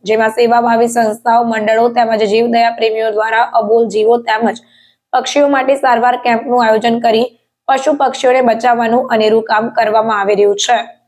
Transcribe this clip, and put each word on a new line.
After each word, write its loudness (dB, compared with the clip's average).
જેમાં 0
સેવાભાવી 2
સંસ્થાઓ, 0
મંડળો 0
તેમજ 0
જીવદયા 0
પ્રેમીઓ -2
દ્વારા 0
અબોલ 2
જીવો 2
તેમજ -2
પક્ષીઓ 0
માટે 0
સારવાર 0
કેમ્પનું 0
આયોજન 0
કરી 0
પશુ 0
પક્ષીઓને 0
બચાવવાનું 0
અનેરું 2
કામ -2
કરવામાં 0
આવી 0
રહ્યું 0
છે. 0